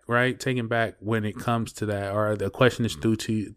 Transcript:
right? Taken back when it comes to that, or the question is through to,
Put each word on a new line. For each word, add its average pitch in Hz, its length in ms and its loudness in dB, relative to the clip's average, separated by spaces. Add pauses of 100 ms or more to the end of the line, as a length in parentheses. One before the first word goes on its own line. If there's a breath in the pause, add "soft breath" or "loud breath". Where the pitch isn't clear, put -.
right? 123 320 2
Taken 123 300 -2
back 113 320 0
when 107 240 0
it 104 120 -4
comes 117 360 -2
to - 140 -4
that, 101 280 -2
or 107 220 2
the 98 140 -2
question 123 340 4
is 107 100 -2
through 110 220 2
to, - 400 -4